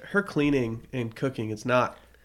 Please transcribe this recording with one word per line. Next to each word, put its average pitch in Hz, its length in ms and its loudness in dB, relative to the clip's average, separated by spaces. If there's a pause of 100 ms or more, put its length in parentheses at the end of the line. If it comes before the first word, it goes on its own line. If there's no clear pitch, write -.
her 196 140 2
cleaning 139 680 0
and 117 240 -4
cooking, 131 360 -2
it's 107 140 -8
not, 123 320 2 (280)